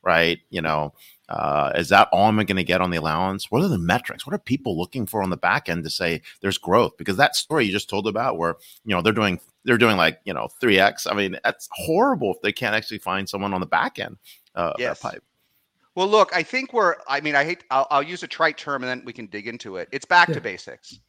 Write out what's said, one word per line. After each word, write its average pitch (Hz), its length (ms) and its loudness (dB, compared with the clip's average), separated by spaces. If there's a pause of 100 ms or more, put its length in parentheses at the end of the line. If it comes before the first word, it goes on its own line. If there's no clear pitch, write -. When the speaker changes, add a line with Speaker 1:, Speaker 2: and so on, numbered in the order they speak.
Speaker 1:
right? 82 380 2 (100)
You 90 120 -6
know, 76 320 -2 (340)
uh, 73 480 -2
is 82 140 -2
that 98 240 8
all 98 160 4
I'm 107 160 2
gonna 95 180 0
get 90 160 2
on 90 100 0
the 85 80 -2
allowance? 85 540 -2
What 131 120 2
are 202 60 0
the 123 80 0
metrics? - 480 -2
What - 80 -6
are 208 60 -6
people 110 380 -4
looking 98 280 -6
for 101 180 -2
on 92 60 -2
the 87 80 -2
back 101 300 0
end 85 160 -4
to 78 60 -8
say 85 320 -2 (200)
there's 98 160 -2
growth? 98 400 2
Because 92 200 -6
that 143 180 2
story 147 300 0
you 95 80 -2
just 101 160 -4
told 101 180 -4
about 110 300 -2
where, 85 180 -2 (300)
you 104 100 0
know, 87 60 2
they're 107 120 4
doing, 101 260 0 (240)
they're 120 140 2
doing, 110 180 6
like, 82 300 2
you 98 80 -6
know, 60 140 -6 (120)
three 104 200 4
X. 101 280 2
I - 60 -4
mean, 98 300 -2
that's - 280 -4
horrible 165 600 0
if - 80 -8
they 104 100 -2
can't 107 240 -4
actually 110 220 -6
find 95 320 -4
someone 101 240 -4
on 92 80 -2
the 85 60 -6
back 98 320 -2
end, - 180 -10 (380)
uh, 85 160 -2
of - 60 -8
that 120 40 -6
Speaker 2:
Yes. 95 180 -4
Speaker 1:
pipe. - 240 -12 (720)
Speaker 2:
Well, 185 120 0
look, 208 280 4
I 165 80 0
think 262 300 -6
we're, 190 220 2 (120)
I 139 140 -2
mean, 151 140 -2
I 143 100 6
hate, 175 240 -8
I'll, 135 220 2
I'll 143 120 2
use 175 200 -10
a 160 40 -14
trite 160 300 -2
term 135 260 -6
and 127 60 -6
then 127 160 -8
we 120 80 -12
can 110 140 -14
dig 104 200 -12
into 113 300 -12
it. 85 160 -8
It's 139 100 -8
back 175 260 6
Speaker 3:
Yeah. 156 40 -4
Speaker 2:
to - 80 -6
basics. - 680 -12